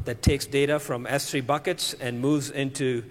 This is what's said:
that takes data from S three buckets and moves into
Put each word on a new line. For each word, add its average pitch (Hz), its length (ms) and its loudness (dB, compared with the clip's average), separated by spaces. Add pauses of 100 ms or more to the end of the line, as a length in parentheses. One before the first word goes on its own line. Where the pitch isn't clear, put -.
that 120 180 -6
takes 139 240 4
data 143 320 2
from 123 300 -4
S 139 200 0
three 143 120 -2
buckets 147 540 0
and 120 260 -4
moves 139 300 2
into 131 600 -2